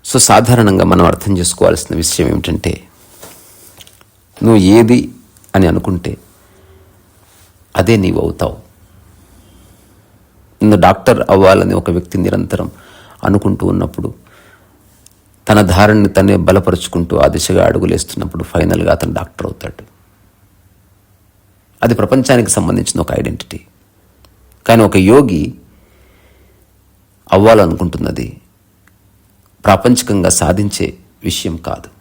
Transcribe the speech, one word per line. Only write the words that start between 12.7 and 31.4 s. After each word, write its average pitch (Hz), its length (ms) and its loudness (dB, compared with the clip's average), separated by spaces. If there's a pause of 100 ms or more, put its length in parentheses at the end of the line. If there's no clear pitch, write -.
అనుకుంటూ 95 420 -2
ఉన్నప్పుడు, - 480 -4 (1300)
తన 107 120 2
ధారణని 101 480 2
తనే 98 280 2
బలపరుచుకుంటూ 87 800 -2
ఆ 71 100 2
దిశగా 87 400 0
అడుగులేస్తున్నప్పుడు 85 800 -4
ఫైనల్గా 85 480 -2
అతను 82 220 -4
డాక్టర్ - 320 -10
అవుతాడు. - 380 -14 (2000)
అది 120 120 0
ప్రపంచానికి 120 560 0
సంబంధించిన 87 500 -4
ఒక 80 120 -6
ఐడెంటిటీ. - 480 -8 (1040)
కానీ 113 160 4
ఒక 98 140 2
యోగి 101 580 2 (1800)
అవ్వాలనుకుంటున్నది 87 1080 0 (1200)
ప్రాపంచికంగా 101 680 2
సాధించే 92 640 -2 (300)
విషయం - 320 -6